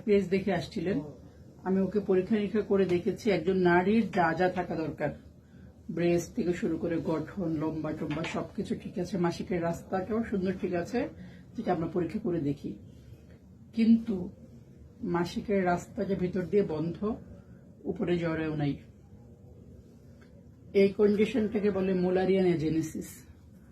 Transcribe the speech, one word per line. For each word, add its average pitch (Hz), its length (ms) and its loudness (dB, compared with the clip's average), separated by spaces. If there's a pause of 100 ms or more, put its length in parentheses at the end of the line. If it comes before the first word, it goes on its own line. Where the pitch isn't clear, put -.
পেজ 202 240 4
দেখে 190 240 2
আসছিলেন। 180 480 -2 (600)
আমি 190 180 2
ওকে 190 180 0
পরীক্ষা 190 360 2
নিরীক্ষা 208 260 0
করে 196 240 2
দেখেছি, 180 460 0
একজন 190 260 2
নারীর 185 540 6
যা 165 220 2
যা 180 160 2
থাকা 180 260 -4
দরকার, 156 340 -2 (840)
ব্রেস্ট 170 420 0
থেকে 175 200 0
শুরু 165 240 -2
করে 165 280 -2
গঠন, 160 500 -2
লম্বা 156 380 -2
টম্বা 151 300 -4
সবকিছু - 520 -6
ঠিক - 240 -8
আছে, 180 180 -4
মাসিকের 175 460 0
রাস্তাটাও 185 600 -4
সুন্দর 190 380 -2
ঠিক 180 120 -2
আছে, 240 360 -2 (480)
যেটা 202 160 -2
আমরা 165 140 -2
পরীক্ষা 180 320 -2
করে 175 220 -2
দেখি। 143 320 -4 (1000)
কিন্তু 220 560 4 (720)
মাসিকের 180 640 -2
রাস্তাটা 185 500 -2
ভিতর 180 300 -2
দিয়ে 190 180 2
বন্ধ, 170 520 -4 (680)
উপরে 175 340 -2
জরায়ু 160 380 -2
নাই। 143 200 0 (2000)
এই 196 160 6
কন্ডিশনটাকে 208 840 2
বলে 190 220 0
মুলারিয়ান 185 520 4
এজেনেসিস। 160 800 0 (460)